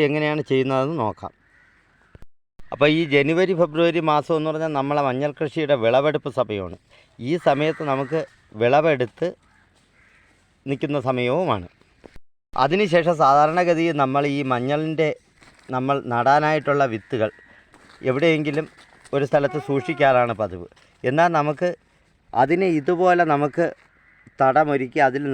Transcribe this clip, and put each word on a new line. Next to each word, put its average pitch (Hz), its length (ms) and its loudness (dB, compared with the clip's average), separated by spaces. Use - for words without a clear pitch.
എങ്ങനെയാണ് 151 440 -2
ചെയ്യുന്നതെന്ന് 135 520 0
നോക്കാം. 104 300 -6
അപ്പോൾ 143 240 2
ഈ 160 40 0
ജനുവരി, 165 460 2
ഫെബ്രുവരി 165 500 0
മാസം 151 280 0
എന്ന് 156 120 -4
പറഞ്ഞാൽ 156 300 -4
നമ്മളെ 143 280 -2
മഞ്ഞൾ 135 300 -4
കൃഷിയുടെ 147 460 -2
വിളവെടുപ്പ് 139 560 0
സമയമാണ്. 98 360 -4
ഈ - 20 0
സമയത്ത് 151 460 0
നമുക്ക് 135 280 -4
വിളവെടുത്ത് 143 680 0
നിൽക്കുന്ന 143 420 -2
സമയവുമാണ്. 123 580 -2
അതിനുശേഷം 170 580 2
സാധാരണഗതിയിൽ 160 800 4
നമ്മൾ 135 180 0
ഈ - 20 -2
മഞ്ഞളിൻ്റെ, 151 580 -2
നമ്മൾ 139 200 0
നടാനായിട്ടുള്ള 143 680 2
വിത്തുകൾ 107 380 -4
എവിടെയെങ്കിലും 151 560 0
ഒരു 139 160 0
സ്ഥലത്ത് 143 260 0
സൂക്ഷിക്കാറാണ് 135 640 2
പതിവ്. 90 260 -10
എന്നാൽ 156 260 2
നമുക്ക് 151 280 -2
അതിനെ 151 340 2
ഇതുപോലെ 175 520 2
നമുക്ക് 147 360 0
തടമൊരുക്കി 139 640 2
അതിൽ 135 180 0